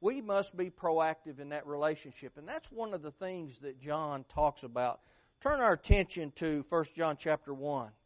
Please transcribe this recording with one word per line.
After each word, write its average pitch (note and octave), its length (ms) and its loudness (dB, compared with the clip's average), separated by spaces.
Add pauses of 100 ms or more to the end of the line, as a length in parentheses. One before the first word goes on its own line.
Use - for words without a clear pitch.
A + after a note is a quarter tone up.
we B3 180 0
must G3 380 0
be F3+ 120 -2
proactive D#3+ 680 0
in C#3+ 100 -12
that D3 160 -6
relationship. D3 720 -4
And D3 80 -18
that's C#4+ 240 -10
one A3+ 240 -6
of E3+ 80 -6
the D3 100 -10
things E3+ 480 -8
that C3 200 -12
John D3 480 -4
talks D3+ 360 0
about. B2 360 -2 (420)
Turn C#4 200 2
our A3 100 8
attention E3+ 640 4
to D3+ 280 0
First D#3+ 300 0
John D#3+ 240 0
chapter D3+ 360 -2
one. C3+ 380 -4 (140)